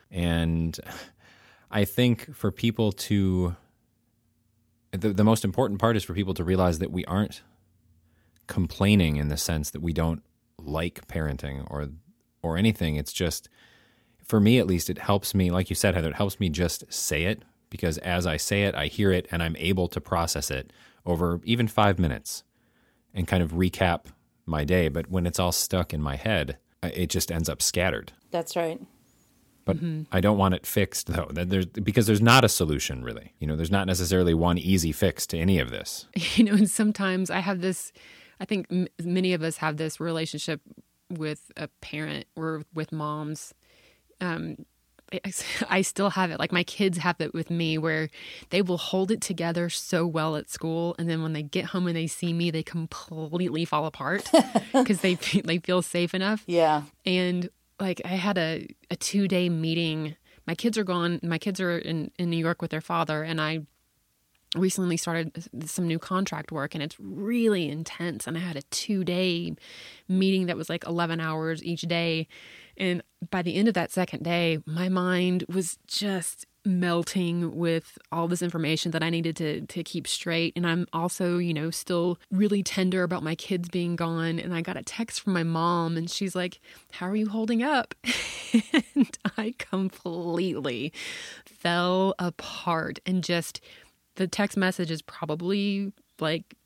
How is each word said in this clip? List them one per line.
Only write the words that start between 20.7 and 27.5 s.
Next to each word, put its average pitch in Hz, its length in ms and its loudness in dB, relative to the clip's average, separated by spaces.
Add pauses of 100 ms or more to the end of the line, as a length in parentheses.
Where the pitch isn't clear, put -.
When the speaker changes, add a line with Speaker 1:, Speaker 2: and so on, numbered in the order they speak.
Speaker 1:
over 87 380 2
even 117 240 2
five 101 320 4
minutes 71 440 0 (680)
and 90 140 -2
kind 92 160 4
of 78 80 -2
recap 90 540 2 (400)
my 78 180 0
day. 85 240 4
But 76 220 -2
when 90 160 2
it's 85 140 -2
all 90 120 2
stuck - 420 0
in 76 80 -2
my 71 140 -2
head, 82 420 0 (240)
I, 87 80 -4
it 87 200 -2
just 87 220 -2
ends 82 180 -2
up 71 120 -4